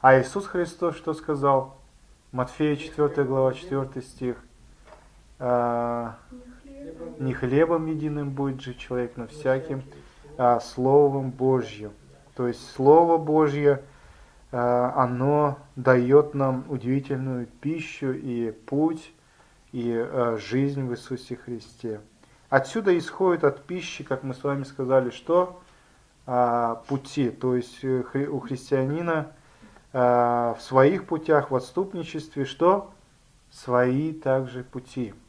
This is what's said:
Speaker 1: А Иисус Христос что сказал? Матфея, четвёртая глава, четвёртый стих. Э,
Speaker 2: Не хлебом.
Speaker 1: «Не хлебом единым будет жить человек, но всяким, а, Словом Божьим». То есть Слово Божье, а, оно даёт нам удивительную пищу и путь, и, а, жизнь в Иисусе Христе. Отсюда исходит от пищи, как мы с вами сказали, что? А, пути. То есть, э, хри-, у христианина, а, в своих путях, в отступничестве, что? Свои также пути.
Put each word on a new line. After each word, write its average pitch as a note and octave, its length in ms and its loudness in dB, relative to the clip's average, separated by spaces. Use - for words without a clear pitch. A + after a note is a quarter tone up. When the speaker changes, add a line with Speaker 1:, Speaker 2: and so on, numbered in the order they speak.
Speaker 1:
А C3 180 10
Иисус F#3+ 280 -4
Христос E3+ 480 -4
что - 180 -6
сказал? C#3 640 0
Матфея, C#3+ 440 -2
четвёртая C#3+ 500 -2
глава, C3 280 0
четвёртый C3+ 480 -6
стих. B2 360 -8
Э, A#2+ 760 -2
Speaker 2:
Не B3 80 -20
хлебом. - 640 -12
Speaker 1:
«Не B2+ 80 -2
хлебом D#3+ 520 2
единым D3 460 -6
будет C3+ 300 -4
жить B2 180 -14
человек, B2 380 -6
но A#2 100 -10
всяким, C3 560 -4
а, B2 220 4
Словом C3+ 680 2
Божьим». A2 600 -2
То B2 120 -2
есть - 240 -8
Слово E3 460 8
Божье, D3 680 2
а, B2 440 0
оно C#3 600 0
даёт C3 580 4
нам C3+ 360 -2
удивительную C3 800 -4
пищу C#3+ 680 -8
и A#2+ 380 -6
путь, D#3 640 -4
и, A#2+ 240 -4
а, A#2 440 -2
жизнь C3+ 440 -2
в B2 80 -6
Иисусе A#2+ 440 -10
Христе. A2+ 680 -12
Отсюда F3+ 480 2
исходит F3 460 0
от C#3 200 0
пищи, F3 400 -10
как C3 200 -6
мы C3 100 -6
с - 100 -14
вами C#3 200 -4
сказали, C3 460 0
что? F3+ 500 0
А, A#2+ 500 2
пути. C3+ 420 -2
То B2+ 260 -2
есть, B2 280 -6
э, B2+ 200 -2
хри-, C#3 240 -4
у C#3+ 120 -6
христианина, C#3+ 960 -4
а, A#2+ 680 2
в - 40 -18
своих C#3+ 460 4
путях, D#3 440 0
в C3 40 -2
отступничестве, D#3 880 -6
что? F#3+ 460 2
Свои B2+ 600 0
также C3 500 -2
пути. A#2+ 500 -10